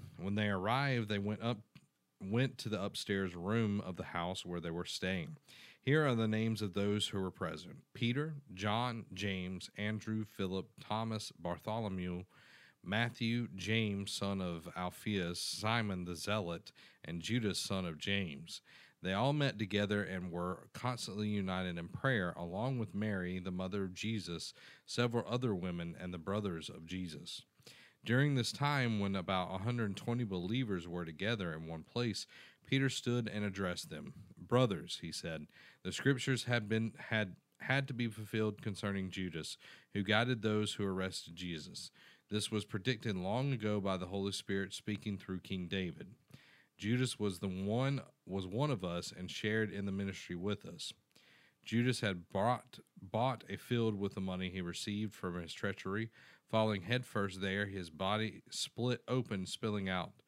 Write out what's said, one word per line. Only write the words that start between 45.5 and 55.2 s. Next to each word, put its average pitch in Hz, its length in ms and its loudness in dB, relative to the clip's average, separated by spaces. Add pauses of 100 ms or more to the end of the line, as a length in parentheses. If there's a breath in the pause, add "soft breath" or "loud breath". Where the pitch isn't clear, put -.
David. 87 400 -2 (680 loud breath)
Judas 120 400 2
was 101 200 0
the 101 100 -2
one, 110 520 2 (260)
was 92 200 -2
one 123 240 2
of 104 120 0
us 87 340 -2
and 90 140 -6
shared 107 400 2
in 98 140 -4
the 101 80 0
ministry 95 420 -4
with 98 300 -2
us. - 280 -10 (720 loud breath)
Judas 120 360 4
had 92 320 0
bought, 120 460 2 (220)
bought 113 480 0
a 98 100 -4
field 117 360 2
with 98 200 0
the 101 80 -4
money 92 260 -2
he 92 140 -4
received 104 520 -4
from 87 260 -4